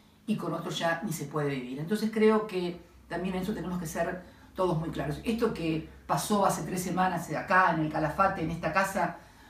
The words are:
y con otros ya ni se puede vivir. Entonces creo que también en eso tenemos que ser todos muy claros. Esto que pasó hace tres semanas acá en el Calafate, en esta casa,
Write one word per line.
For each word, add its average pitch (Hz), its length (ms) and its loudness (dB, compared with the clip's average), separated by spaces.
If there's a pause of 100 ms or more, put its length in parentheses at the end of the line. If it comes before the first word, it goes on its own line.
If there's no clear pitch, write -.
(260)
y 220 100 0
con 170 160 -4
otros 170 260 -6
ya 170 240 0
ni 196 100 -4
se 151 120 -6
puede 147 240 -2
vivir. 131 320 -4
Entonces 208 320 -2
creo 214 340 6
que 175 340 -4 (280)
también 180 260 -2
en 185 80 -2
eso 202 100 -2
tenemos 180 280 -4
que 165 60 -6
ser 175 360 -2 (320)
todos 175 240 2
muy 160 120 -2
claros. 147 340 -4
Esto 226 280 2
que 160 360 -2 (180)
pasó 196 400 2
hace - 160 0
tres 180 200 -4
semanas 180 500 0
acá 185 420 4
en 160 60 0
el 156 120 0
Calafate, 160 500 2
en 165 100 -2
esta 160 200 -2
casa, 190 440 0 (340)